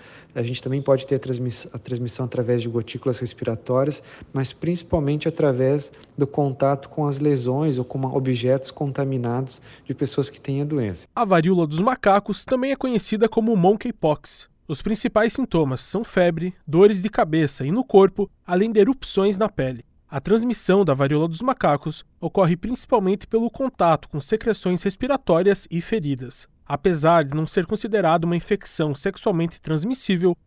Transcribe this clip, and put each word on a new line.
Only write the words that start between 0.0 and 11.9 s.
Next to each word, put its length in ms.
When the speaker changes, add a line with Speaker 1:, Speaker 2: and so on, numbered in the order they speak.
Speaker 1:
A 100
gente 180
também 200
pode 240
ter 100
a 40
transmiss-, 520
a 80
transmissão 460
através 360
de 80
gotículas 480
respiratórias, 840
mas 200
principalmente 760
através 640
do 120
contato 600
com 180
as 120
lesões 580
ou 80
com 140
ma-, 140
objetos 580
contaminados 920
de 80
pessoas 380
que 80
têm 220
a 40
doença. 500
Speaker 2:
A 100
varíola 400
dos 140
macacos 640